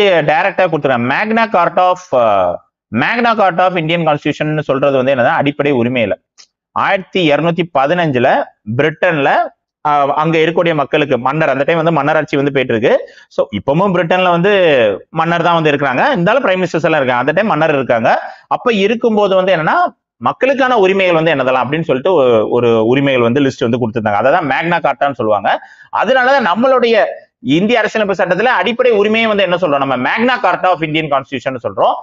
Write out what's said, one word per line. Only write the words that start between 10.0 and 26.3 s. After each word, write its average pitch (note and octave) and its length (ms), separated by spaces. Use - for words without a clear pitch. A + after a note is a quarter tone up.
அங்க D#3+ 220
இருக்கக்கூடிய E3+ 380
மக்களுக்கு C#3+ 340
மன்னர், D3 280
அந்த C3+ 140
time E3 140
வந்து E3 160
மன்னர் D3 220
ஆட்சி D3 200
வந்து C#3 160
போயிட்டு B2+ 200
இருக்கு. C3 180
So F#3 60
இப்பவும் F#3 380
பிரிட்டன்ல F3+ 400
வந்து F3 160
மன்னர் E3+ 280
தான் E3+ 100
வந்து D#3 140
இருக்கிறாங்க, C#3 320
இருந்தாலும் G#3+ 300
prime F#3 160
ministers E3+ 280
எல்லாம் D#3 120
இருக்காங்க, B2 240
அந்த D3+ 120
time G#3 160
மன்னர் D#3 260
இருக்காங்க. B2 320
அப்ப A#3+ 180
இருக்கும்போது G#3+ 560
வந்து F#3 160
என்னன்னா, E3+ 200
மக்களுக்கான B3+ 560
உரிமைகள் F#3 340
வந்து D#3+ 140
என்னதெல்லாம் C3 320
அப்படின்னு D#3 240
சொல்லிட்டு D3 300
ஒரு, B2 180
ஒரு A#2+ 120
உரிமைகள் C3+ 360
வந்து C3 200
list C3 200
வந்து A#2 140
கொடுத்திருந்தாங்க. A2 420
அதை C3 140
தான் E3 160
Magna E3 320
கார்ட்டான்னு C#3 360
சொல்லுவாங்க. G#2+ 300
அதனாலதான் B3+ 500